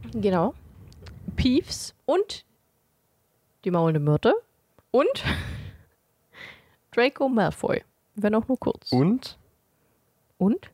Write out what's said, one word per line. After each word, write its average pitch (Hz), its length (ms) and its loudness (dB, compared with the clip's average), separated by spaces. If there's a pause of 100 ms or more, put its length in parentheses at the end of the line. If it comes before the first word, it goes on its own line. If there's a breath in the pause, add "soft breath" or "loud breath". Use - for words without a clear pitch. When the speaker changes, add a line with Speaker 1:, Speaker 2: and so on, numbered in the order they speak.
(120)
Speaker 1:
Genau. 196 420 0 (840)
Peeves - 580 0 (120)
und 359 380 -2 (1200)
die 185 60 -2
maulende 165 300 2
Myrte 151 340 2 (560)
und 466 320 2 (800 loud breath)
<laughs> - 880 -20
Draco 269 360 2
Malfoy, - 560 0 (300)
wenn 208 200 0
auch 226 140 0
nur 262 100 0
kurz. - 340 -6
Speaker 2:
Und? 175 460 0 (1000)
Speaker 1:
Und? 214 360 0